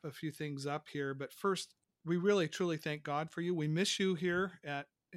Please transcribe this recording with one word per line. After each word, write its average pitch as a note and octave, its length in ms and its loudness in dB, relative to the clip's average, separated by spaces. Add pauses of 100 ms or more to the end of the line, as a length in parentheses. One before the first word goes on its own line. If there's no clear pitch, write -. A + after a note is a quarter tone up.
a D3+ 60 -6
few D3+ 200 -6
things C#3+ 360 -6
up D3 240 -4
here, C#3 220 -2
but C3+ 220 -8
first, - 400 -2 (320)
we E3+ 100 2
really F#3 320 4
truly E3+ 300 0
thank D3+ 240 -4
God D3 280 -2
for E3+ 120 -4
you. F3 120 0
We D3+ 140 0
miss E3+ 320 2
you F#3+ 140 4
here F3+ 500 0
at, C#3+ 220 -6 (300)